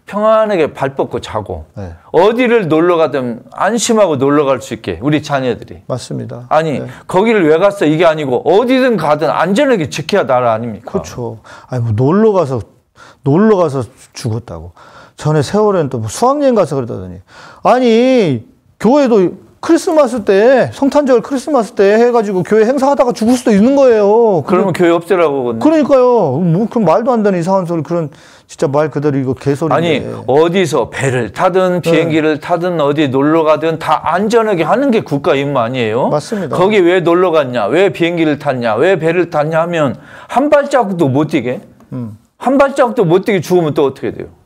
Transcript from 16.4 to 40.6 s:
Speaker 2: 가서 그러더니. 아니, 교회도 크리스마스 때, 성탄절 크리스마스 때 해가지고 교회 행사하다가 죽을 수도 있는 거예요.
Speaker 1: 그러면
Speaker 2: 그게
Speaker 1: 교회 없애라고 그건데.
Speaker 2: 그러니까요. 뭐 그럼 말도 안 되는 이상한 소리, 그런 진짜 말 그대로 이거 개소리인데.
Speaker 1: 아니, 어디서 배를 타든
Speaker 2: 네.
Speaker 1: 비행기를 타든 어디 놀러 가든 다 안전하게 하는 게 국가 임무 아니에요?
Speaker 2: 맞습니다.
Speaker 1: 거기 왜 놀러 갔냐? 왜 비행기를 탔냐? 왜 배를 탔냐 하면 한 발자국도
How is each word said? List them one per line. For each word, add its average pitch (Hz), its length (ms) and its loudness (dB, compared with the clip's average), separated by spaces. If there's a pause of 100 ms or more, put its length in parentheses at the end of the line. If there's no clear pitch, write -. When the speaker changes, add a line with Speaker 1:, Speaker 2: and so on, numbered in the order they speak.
Speaker 2:
가서 175 220 0
그러더니. 110 400 -8 (480)
아니, 233 840 2 (340)
교회도 226 680 2 (120)
크리스마스 302 640 0
때, 208 480 4
성탄절 269 500 2
크리스마스 254 520 -4
때 202 220 4
해가지고 226 480 2
교회 214 220 2
행사하다가 269 480 2
죽을 226 200 0
수도 247 180 0
있는 220 240 4
거예요. 220 720 4
Speaker 1:
그러면 190 260 0
Speaker 2:
그게 175 140 0
Speaker 1:
교회 170 100 4
없애라고 165 480 0
그건데. 113 200 -4
Speaker 2:
그러니까요. 285 400 2 (340)
뭐 180 320 0
그럼 226 160 -2
말도 208 260 2
안 226 120 0
되는 196 160 0
이상한 185 260 -2
소리, 170 160 -4
그런 165 300 -4 (340)
진짜 - 220 -4
말 147 240 0
그대로 143 260 -2
이거 131 160 -2
개소리인데. 139 420 -2
Speaker 1:
아니, 117 520 -4
어디서 151 640 2
배를 123 420 -4
타든 180 480 0
Speaker 2:
네. 165 100 -2
Speaker 1:
비행기를 156 480 0
타든 175 400 -2
어디 147 300 0
놀러 147 340 2
가든 156 360 0
다 156 200 -2 (140)
안전하게 214 480 0
하는 226 300 0
게 214 100 0
국가 143 320 -2
임무 139 240 -2
아니에요? 123 520 -2
Speaker 2:
맞습니다. 151 460 -4
Speaker 1:
거기 196 220 2
왜 180 220 2
놀러 170 320 2
갔냐? 127 340 0
왜 175 260 2
비행기를 165 460 -2
탔냐? 127 380 -2
왜 170 240 2
배를 165 320 -2
탔냐 156 300 -2
하면 165 340 -2 (320)
한 294 240 0
발자국도 226 580 0